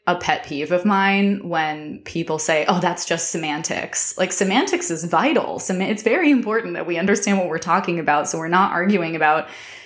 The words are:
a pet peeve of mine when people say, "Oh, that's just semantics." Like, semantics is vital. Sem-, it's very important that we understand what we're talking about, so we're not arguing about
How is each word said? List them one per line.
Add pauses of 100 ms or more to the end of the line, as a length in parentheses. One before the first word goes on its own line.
a
pet
peeve
of
mine
when
people
say,
"Oh,
that's
just
semantics."
Like,
semantics
is
vital.
Sem-,
it's
very
important
that
we
understand
what
we're
talking
about,
so
we're
not
arguing
about (380)